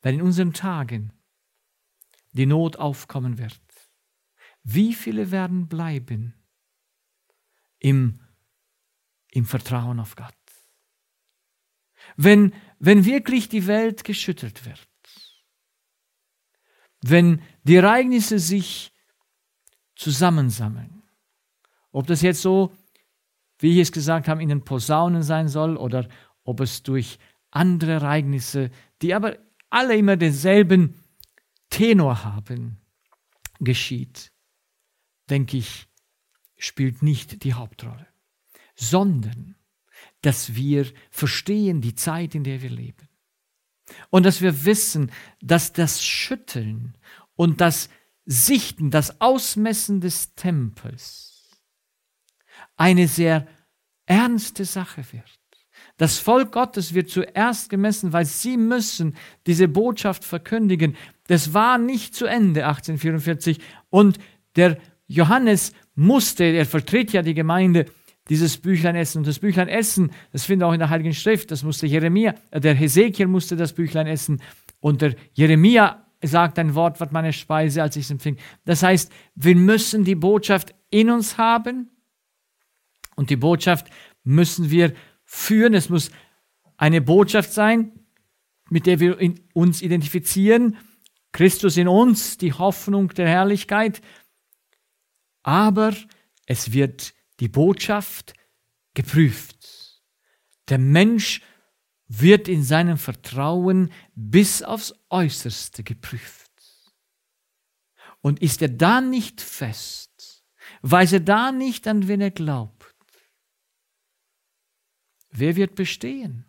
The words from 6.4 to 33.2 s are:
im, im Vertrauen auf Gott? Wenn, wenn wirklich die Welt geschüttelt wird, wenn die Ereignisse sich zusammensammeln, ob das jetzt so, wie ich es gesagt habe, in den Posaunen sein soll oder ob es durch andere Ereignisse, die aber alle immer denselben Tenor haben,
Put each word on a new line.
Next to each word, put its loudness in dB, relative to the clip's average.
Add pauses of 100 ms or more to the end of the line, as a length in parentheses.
im, 0 (1080)
im -4
Vertrauen -6
auf -14
Gott? -20 (1800)
Wenn, 6 (260)
wenn 6
wirklich -2
die -4
Welt -2
geschüttelt -10
wird, -20 (2250)
wenn 4 (220)
die 8
Ereignisse 4
sich -6 (1000)
zusammensammeln, -2 (880)
ob -6
das 0
jetzt 0
so, 0 (880)
wie 2
ich 6
es 2
gesagt -4
habe, -4
in -4
den -4
Posaunen -2
sein -2
soll -4
oder -6 (380)
ob -6
es -6
durch -6 (320)
andere 0
Ereignisse, -4 (300)
die -2
aber -4 (320)
alle 0
immer 4
denselben 2 (760)
Tenor 2
haben, -12 (800)